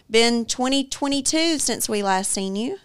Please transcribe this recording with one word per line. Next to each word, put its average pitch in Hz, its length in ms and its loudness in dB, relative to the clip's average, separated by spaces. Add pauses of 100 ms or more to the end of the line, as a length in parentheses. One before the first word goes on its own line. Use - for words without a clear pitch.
(100)
been 233 360 4
twenty 269 380 0
twenty-two 285 760 0
since - 280 -2
we 208 160 -2
last 190 300 0
seen 190 240 -4
you. 269 280 -4